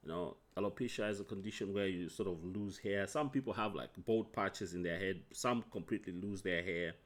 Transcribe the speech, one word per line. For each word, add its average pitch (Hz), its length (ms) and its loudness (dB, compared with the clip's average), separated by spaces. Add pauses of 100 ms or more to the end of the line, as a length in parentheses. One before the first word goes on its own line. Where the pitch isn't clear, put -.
You - 60 -8
know, 87 280 -4 (200)
alopecia 104 520 0
is 101 100 -2
a 101 40 -6
condition 98 500 -4
where 101 140 4
you 90 220 0
sort 95 180 -2
of 85 160 -2
lose 98 340 -4
hair. 98 300 2
Some 151 220 0
people 135 240 0
have, 107 220 0
like, 64 160 -4 (140)
bald 110 280 4
patches 98 400 0
in 90 100 0
their 85 160 2
head. 95 220 0 (100)
Some 123 400 2
completely 98 420 -2
lose 98 280 -4
their 87 220 2
hair. 85 320 0 (100)